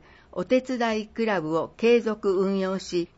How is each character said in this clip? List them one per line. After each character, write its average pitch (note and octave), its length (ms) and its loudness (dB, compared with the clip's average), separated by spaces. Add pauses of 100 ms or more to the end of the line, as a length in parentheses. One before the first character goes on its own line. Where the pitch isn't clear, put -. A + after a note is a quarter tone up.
(320)
お F3+ 140 -6
手 B3+ 160 2
伝 A#3 400 -2
い G#3 40 -10
ク A3+ 220 -4
ラ G3 140 0
ブ D#3 140 -2
を D3+ 220 -2
継 A#3 240 4
続 G#3 380 0
運 G3 180 0
用 F#3+ 220 -2
し、 F3 280 -4 (100)